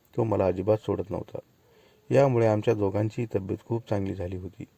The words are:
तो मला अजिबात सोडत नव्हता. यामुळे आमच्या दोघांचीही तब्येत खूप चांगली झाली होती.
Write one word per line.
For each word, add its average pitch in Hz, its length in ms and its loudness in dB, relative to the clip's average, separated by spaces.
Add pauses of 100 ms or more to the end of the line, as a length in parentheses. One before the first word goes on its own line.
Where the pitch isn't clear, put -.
(160)
तो 120 80 2
मला 98 220 2
अजिबात 95 320 2
सोडत 95 320 -4
नव्हता. - 280 -8 (760)
यामुळे 123 320 6
आमच्या 107 280 2
दोघांचीही 107 640 -2
तब्येत 95 200 -6 (100)
खूप 117 220 -4
चांगली 98 240 -2
झाली 92 220 -6
होती. 92 280 -12 (140)